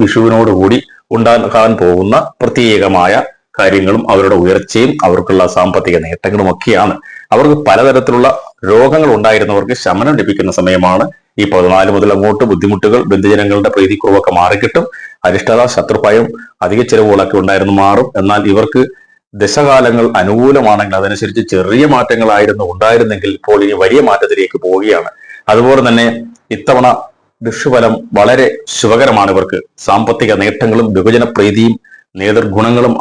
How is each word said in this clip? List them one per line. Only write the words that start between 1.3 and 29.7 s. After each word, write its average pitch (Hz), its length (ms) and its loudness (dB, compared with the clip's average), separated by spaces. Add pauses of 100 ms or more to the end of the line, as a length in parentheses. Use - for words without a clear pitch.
പോകുന്ന 92 340 2 (240)
പ്രത്യേകമായ 101 840 0 (360)
കാര്യങ്ങളും 98 440 0 (100)
അവരുടെ 98 300 2
ഉയർച്ചയും 101 480 0 (160)
അവർക്കുള്ള 90 360 0 (120)
സാമ്പത്തിക 90 420 -2 (100)
നേട്ടങ്ങളും 95 480 -4
ഒക്കെയാണ്. 98 400 -2 (400)
അവർക്ക് 147 220 2 (120)
പലതരത്തിലുള്ള 127 600 2 (420)
രോഗങ്ങൾ 135 440 2
ഉണ്ടായിരുന്നവർക്ക് 104 600 0 (100)
ശമനം 104 340 -2
ലഭിക്കുന്ന 101 400 -2
സമയമാണ്. 92 460 0 (380)
ഈ - 100 0
പതിനാല് 92 420 2
മുതൽ 101 200 2
അങ്ങോട്ട് 104 360 0
ബുദ്ധിമുട്ടുകൾ, 101 500 0 (100)
ബന്ധുജനങ്ങളുടെ 101 640 0
പ്രീതിക്കുറവൊക്കെ 98 640 0
മാറിക്കിട്ടും. 95 440 -2 (420)
അരിഷ്ടത, 104 340 0 (140)
ശത്രുഭയം, 107 520 0 (380)
അധിക 104 260 0
ചെലവുകളൊക്കെ 104 500 2
ഉണ്ടായിരുന്നു 98 400 0
മാറും. 98 280 2 (120)
എന്നാൽ 101 220 0 (100)
ഇവർക്ക് 110 300 0 (600)
ദശകാലങ്ങൾ 127 600 2 (160)
അനുകൂലമാണെങ്കിൽ 107 800 2
അതനുസരിച്ച് 104 420 -4 (100)
ചെറിയ 98 320 0 (100)
മാറ്റങ്ങളായിരുന്നു 107 800 0
ഉണ്ടായിരുന്നെങ്കിൽ 107 640 0
ഇപ്പോൾ 104 260 0
ഇനി 104 180 0
വലിയ 110 180 2 (100)
മാറ്റത്തിലേക്ക് 98 540 -2
പോവുകയാണ്. 92 460 -2 (420)
അതുപോലെ 127 360 2
തന്നെ 117 180 2 (500)
ഇത്തവണ 127 300 0 (600)
വിഷുഫലം 117 480 0 (240)
വളരെ 123 280 2 (300)
ശുഭകരമാണ് 113 580 0
ഇവർക്ക്. 92 240 -2 (280)